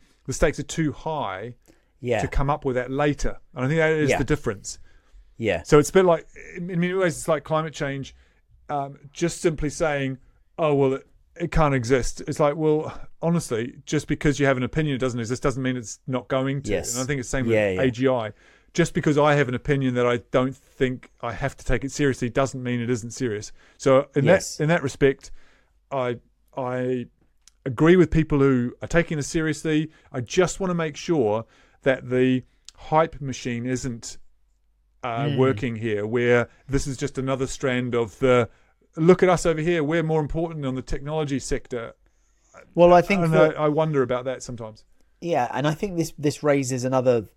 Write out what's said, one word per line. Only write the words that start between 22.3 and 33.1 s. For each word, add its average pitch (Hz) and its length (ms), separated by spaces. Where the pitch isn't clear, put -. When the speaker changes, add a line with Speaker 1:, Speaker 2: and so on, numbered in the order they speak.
Speaker 1:
mean 123 180
it 117 100
isn't 117 220
serious. 107 400
So 135 360
in 139 100
Speaker 2:
Yes. 175 320
Speaker 1:
that, 156 80
in 147 40
that 165 140
respect, 135 480
I, 123 280
I 127 500
agree 156 300
with 170 140
people 156 280
who 127 440
are 110 60
taking 165 280
this 139 120
seriously. 156 600
I 131 80
just 175 400
wanna 180 140
make 160 220
sure 113 500
that 131 280
the 127 340
hype 160 440